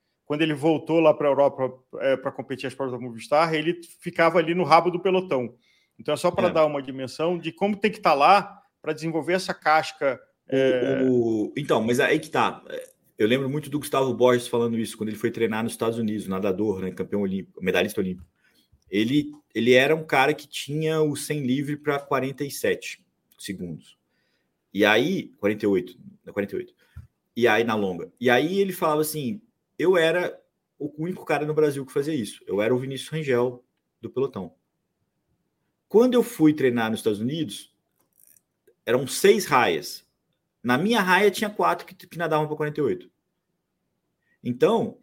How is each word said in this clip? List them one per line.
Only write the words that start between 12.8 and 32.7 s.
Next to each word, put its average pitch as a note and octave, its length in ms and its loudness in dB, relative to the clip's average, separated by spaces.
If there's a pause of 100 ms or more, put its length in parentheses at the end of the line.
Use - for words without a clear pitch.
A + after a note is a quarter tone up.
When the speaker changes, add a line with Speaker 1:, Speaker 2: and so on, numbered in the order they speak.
Speaker 2:
Eu A2 100 2
lembro C3 200 0
muito C#3+ 220 -6
do D3 80 -4
Gustavo C3+ 360 -2
Borges B2 340 4
falando A#2 300 0
isso A2 180 -6
quando G#2+ 140 -6
ele G#2 80 -10
foi A#2 120 -2
treinar A2 320 -2
nos A2+ 100 -4
Estados A2+ 260 -2
Unidos, G#2 280 -4
nadador, F#2+ 540 -2
né, F#2 100 -6
campeão G2+ 320 -6
olímpico, F#2+ 400 -6
medalhista F#2 380 0
olímpico. F#2 280 -6 (640)
Ele, B2+ 420 -2 (220)
ele A#2 180 2
era C#3 220 6
um D#3+ 100 -6
cara C#3+ 300 2
que - 140 -20
tinha D#3 540 -4
o D3 140 0
cem D3 300 -6
livre C#3 300 -2
pra C#3+ 220 -4
quarenta C#3 460 -4
e C#3 60 -8
sete - 540 -4 (340)
segundos. F2 580 -12 (760)
E G2 120 2
aí, C3 540 2
quarenta G#2 260 -2
e G#2 40 4
oito, - 280 0 (280)
não, - 80 -18
quarenta - 220 -6
e - 40 -6
oito. - 160 -12 (600)
E A#2 100 2
aí, A2 160 4
na A2+ 120 0
longa. F2+ 360 -4 (100)
E A#2+ 80 0
aí D3+ 300 2
ele G3 140 0
falava D#3 280 0
assim, C#3+ 400 -4 (380)
"Eu F3+ 180 4
era E3 420 0 (400)
o D3 140 -8 (100)
único F3+ 220 -8
cara D3+ 220 -2
no D3+ 80 -4
Brasil C#3+ 320 0
que - 60 -20
fazia D3 220 -4
isso. G#2+ 320 -6
Eu G2 140 -2
era A#2 140 2